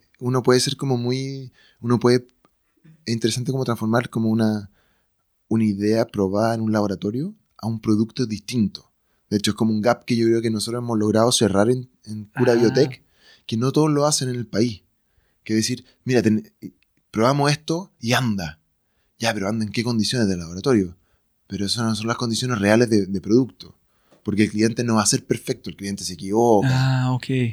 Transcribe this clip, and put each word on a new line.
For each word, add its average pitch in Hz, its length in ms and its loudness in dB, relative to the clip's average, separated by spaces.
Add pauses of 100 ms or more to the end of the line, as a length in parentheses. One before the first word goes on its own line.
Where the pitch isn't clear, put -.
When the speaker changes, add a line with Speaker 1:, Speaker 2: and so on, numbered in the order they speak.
(220)
Speaker 1:
uno 127 220 0
puede 127 180 6
ser - 160 -4
como 135 200 -2
muy, 131 540 -6 (300)
uno 120 180 2
puede, 123 280 4 (800)
es 113 80 -4
interesante 117 380 -2
como 131 140 -4
transformar 117 440 -2
como 113 200 -2
una, 107 400 0 (800)
una 113 160 0
idea 107 420 0
probada 104 480 0
en 113 60 -4
un 110 100 -2
laboratorio 104 600 -2 (240)
a - 100 -8
un 113 140 -6
producto 113 440 0
distinto. 107 600 -4 (440)
De 107 80 2
hecho, 104 140 -2
es 101 60 -4
como 110 140 2
un 107 100 -2
gap 117 240 0
que 123 100 0
yo 113 120 2
creo 113 140 2
que 113 80 -2
nosotros 113 340 -4
hemos 117 140 -2
logrado 107 340 4
cerrar 101 380 2
en, 127 200 -2 (160)
en 107 200 -12
Cura 123 280 2
Speaker 2:
Ah. - 20 4
Speaker 1:
Biotech, 127 480 2 (420)
que 113 120 -4
no 127 140 -2
todos 151 180 2
lo 143 180 2
hacen 139 220 -2
en 123 60 -6
el 120 120 -8
país. 110 360 -2 (600)
Que 110 100 -6
decir, 110 320 -2 (180)
"Mira, 123 200 2
ten-, 107 280 0 (600)
probamos 139 400 2
esto 165 480 -4
y 117 140 -2
anda". 101 460 -2 (600)
"Ya, 113 140 -2
pero 98 140 -4
anda, 110 180 -2
¿en 101 60 -8
qué 113 120 -4
condiciones 117 440 0
de 95 100 0
laboratorio?". 90 600 -2 (500)
Pero 101 200 -6
esas 117 180 -4
no 113 100 -2
son 107 120 -6
las 120 100 -2
condiciones 120 420 -4
reales 107 300 4
de, 104 160 2
de 95 160 -6
producto. 113 540 0 (480)
Porque 104 200 2
el 104 80 0
cliente 113 320 0
no 117 120 0
va 107 80 2
a - 40 -2
ser - 180 -2
perfecto, - 440 -4
el 85 80 -12
cliente 98 260 -8
se 87 100 -8
equivoca. 104 580 4
Speaker 2:
Ah, 131 420 0
ok. 123 120 -4 (260)